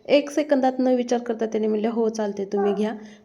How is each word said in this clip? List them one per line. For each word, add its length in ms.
एक 240
सेकंदात 500
न 80
विचार 320
करता 260
त्याने 220
म्हणले, 200
"हो 220
चालते, 360
तुम्ही 280
घ्या." 200